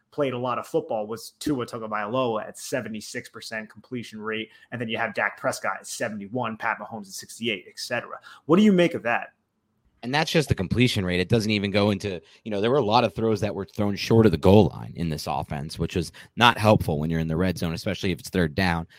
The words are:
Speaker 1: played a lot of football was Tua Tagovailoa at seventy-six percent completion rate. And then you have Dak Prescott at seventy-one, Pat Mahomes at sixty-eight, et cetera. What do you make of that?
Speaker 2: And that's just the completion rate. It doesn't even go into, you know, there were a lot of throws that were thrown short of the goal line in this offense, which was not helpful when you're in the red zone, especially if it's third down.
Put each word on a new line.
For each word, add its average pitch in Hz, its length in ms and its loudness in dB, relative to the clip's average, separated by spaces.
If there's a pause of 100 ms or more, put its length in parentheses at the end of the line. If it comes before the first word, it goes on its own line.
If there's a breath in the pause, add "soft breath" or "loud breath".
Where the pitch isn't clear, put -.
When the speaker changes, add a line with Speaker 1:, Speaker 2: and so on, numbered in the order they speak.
(100)
Speaker 1:
played 139 220 -2
a 123 60 -6
lot 120 220 -4
of 107 60 -10
football 113 420 -4
was 110 320 -12
Tua 127 260 -4
Tagovailoa 110 800 -4
at - 100 -16
seventy-six 113 760 -10
percent 110 380 -12
completion 110 520 -14
rate. 110 280 -8 (220 soft breath)
And 120 100 -8
then 117 80 -6
you 110 80 -6
have 110 160 -4
Dak 104 260 -2
Prescott 107 420 -4
at - 80 -20
seventy-one, 110 680 -6
Pat 107 220 -4
Mahomes 104 300 -14
at 95 60 -18
sixty-eight, 107 520 -8
et - 120 -20
cetera. - 420 -8 (240 loud breath)
What 165 140 4
do 214 40 6
you 214 100 8
make 175 220 4
of 98 80 -6
that? 110 280 -2 (720)
Speaker 2:
And 123 100 -2
that's 156 160 0
just 160 180 2
the - 60 0
completion 107 500 2
rate. 90 140 0
It 90 120 0
doesn't 110 200 2
even 101 200 0
go 104 200 4
into, 95 300 -4 (240 soft breath)
you 113 60 -8
know, 101 100 -2
there 113 100 2
were 139 60 2
a 135 80 2
lot 113 200 4
of 104 100 -2
throws 110 260 0
that 101 140 -2
were 95 100 -6
thrown 101 320 -2
short 113 300 6
of 92 60 6
the 80 60 0
goal 95 280 10
line 57 280 -8
in 80 140 -4
this 76 180 -6
offense, 76 520 -6
which 85 180 -4
was 80 160 -4 (240 loud breath)
not 117 220 6
helpful 98 420 4
when 78 80 -2
you're 82 120 0
in 80 60 -2
the 80 100 -2
red 90 200 0
zone, 85 160 -4
especially 90 400 -4
if 80 80 -6
it's - 80 -14
third 82 260 0
down. 85 320 0 (120)